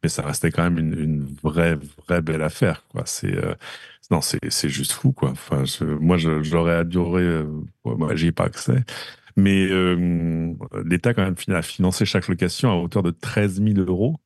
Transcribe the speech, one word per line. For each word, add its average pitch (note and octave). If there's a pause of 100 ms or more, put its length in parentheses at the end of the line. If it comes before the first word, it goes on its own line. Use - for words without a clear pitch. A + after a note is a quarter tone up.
mais E2
ça D#2+
restait D2
quand E2+
même E2+
une, D#2+
une D2+ (180)
vraie, E2 (300)
vraie F2
belle D#2
affaire, D#2
quoi. -
C'est, -
euh, - (560)
non, D#2+
c'est, -
c'est -
juste C2+
fou, -
quoi. -
Enfin, C2+
je, -
moi, D#2
je, D#2+
j'aurais E2
adoré, F2
euh, E2 (400)
ouais, A#1
moi, D#2+
j'y D#2+
ai E2
pas F2
accès. B2 (560)
Mais, G2
euh, E2+ (320)
l'État, F2
quand G2+
même, F#2
fin-, -
a E2+
financé F#2
chaque F#2
location F#2
à -
hauteur F2
de F2
treize G2+
mille G#2+
euros F#2+